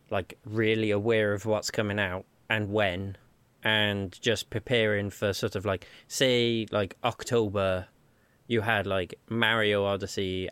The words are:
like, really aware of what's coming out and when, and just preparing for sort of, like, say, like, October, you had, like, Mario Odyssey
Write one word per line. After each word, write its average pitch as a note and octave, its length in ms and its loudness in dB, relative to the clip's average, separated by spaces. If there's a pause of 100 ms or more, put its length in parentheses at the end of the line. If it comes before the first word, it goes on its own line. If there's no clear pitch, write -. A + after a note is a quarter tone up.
like, G2 340 -4
really A2 460 2
aware G#2 440 2
of G2+ 120 -6
what's G#2+ 240 0
coming G#2 300 -2
out F#2+ 260 -2 (240)
and G#2 220 0
when, G2 440 0 (460)
and G#2 600 0
just - 280 0
preparing G#2+ 600 0
for G2+ 240 -2
sort - 220 -4
of, F#2+ 100 -4
like, F#2+ 200 -2 (220)
say, A#2 640 2
like, G2+ 320 -2
October, G2 840 0 (600)
you A#2 140 0
had, G#2 260 0
like, F#2+ 280 -4 (140)
Mario A2 540 2
Odyssey G2 680 -2